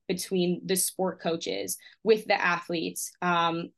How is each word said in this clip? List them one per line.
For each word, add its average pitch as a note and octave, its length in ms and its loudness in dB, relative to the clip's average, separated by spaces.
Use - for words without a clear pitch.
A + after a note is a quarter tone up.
between F3+ 580 0
the F#3+ 120 0
sport F#3 440 -2
coaches, E3 560 -4
with G#3+ 220 4
the - 140 2
athletes. F3 720 -2
Um, E3+ 560 2